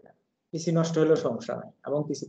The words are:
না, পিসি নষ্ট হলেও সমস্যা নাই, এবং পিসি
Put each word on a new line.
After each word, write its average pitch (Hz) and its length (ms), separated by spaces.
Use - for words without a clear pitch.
না, - 60
পিসি 165 220
নষ্ট 165 260
হলেও 156 180
সমস্যা 120 400
নাই, 113 140
এবং 147 220
পিসি - 200